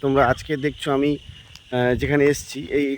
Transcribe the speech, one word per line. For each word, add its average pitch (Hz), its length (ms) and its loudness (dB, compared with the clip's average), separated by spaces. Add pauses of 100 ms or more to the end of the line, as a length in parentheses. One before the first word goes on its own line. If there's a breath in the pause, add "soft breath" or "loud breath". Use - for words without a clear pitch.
তোমরা 139 240 4
আজকে 131 320 -2
দেখছো 143 340 -4
আমি, 143 260 0
আহ, - 800 -4
যেখানে 139 300 2
এসছি, 143 460 -2
এই, 139 260 0